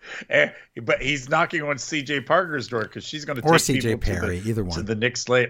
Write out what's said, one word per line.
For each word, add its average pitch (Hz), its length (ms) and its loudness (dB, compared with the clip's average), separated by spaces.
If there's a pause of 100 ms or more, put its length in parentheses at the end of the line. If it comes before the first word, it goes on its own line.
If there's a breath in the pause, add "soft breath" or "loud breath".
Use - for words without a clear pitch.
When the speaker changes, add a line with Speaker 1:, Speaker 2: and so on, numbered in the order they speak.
(300 loud breath)
Speaker 1:
Eh, 147 200 4 (320 soft breath)
but 143 200 0
he's 135 260 -2
knocking 160 340 2
on 147 160 -2
C 151 220 -4
J 139 200 -2
Parker's 156 480 0
door 117 160 -2
'cause - 180 -12
she's 151 220 -10
gonna 143 180 -6
Speaker 2:
Or 160 120 6
Speaker 1:
take 160 60 8
Speaker 2:
C 131 200 0
J 113 160 0
Speaker 1:
people - 180 0
to 87 60 -2
Speaker 2:
Perry, 90 180 -2
Speaker 1:
the, 104 120 -4
Speaker 2:
either 110 120 0
Speaker 1:
to 90 60 -2
Speaker 2:
one. 85 160 -4
Speaker 1:
the 110 100 -2
next 120 340 -2
la-, 123 220 4